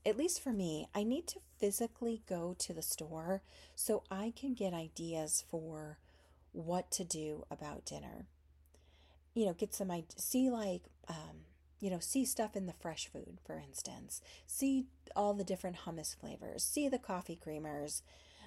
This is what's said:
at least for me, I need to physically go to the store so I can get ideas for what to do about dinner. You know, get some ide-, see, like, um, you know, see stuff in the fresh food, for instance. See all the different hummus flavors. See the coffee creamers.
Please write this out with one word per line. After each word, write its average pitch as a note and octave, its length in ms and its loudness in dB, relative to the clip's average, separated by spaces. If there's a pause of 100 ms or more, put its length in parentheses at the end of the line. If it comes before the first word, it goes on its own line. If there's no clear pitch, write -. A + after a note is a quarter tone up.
at G#3 120 6
least D#4 260 2
for C4 100 2
me, E3 400 2
I G3+ 100 2
need C4 240 2
to - 120 -6 (180)
physically A#3 720 2
go F3 300 0
to - 140 -2
the D#3+ 100 -6
store E3 580 0 (340)
so - 360 2
I G3+ 240 0
can C4+ 180 0
get G3 200 0
ideas D#3+ 760 0
for D#3 480 -6 (540)
what F3 400 0
to - 120 0
do D#3 460 -2
about D3+ 360 -8
dinner. - 420 -8 (1040)
You A3+ 120 6
know, F3+ 80 6
get G#3 200 -2
some F#3+ 160 0
ide-, E3+ 300 -4
see, B3+ 300 4
like, G3+ 340 0 (240)
um, D#3 380 -10 (340)
you G3 100 2
know, F3+ 100 2
see C4 260 4
stuff D#4+ 300 2
in F#3+ 100 0
the F3 80 -4
fresh - 340 -6
food, - 380 -10
for D#3+ 120 -6
instance. - 640 -8 (240)
See C4+ 400 4 (300)
all G#3 180 6
the G3+ 100 2
different F3+ 420 -2
hummus E3 300 -4
flavors. - 480 -6
See D4 240 4
the C4 120 4
coffee F3+ 440 -4
creamers. D3+ 580 -4 (460)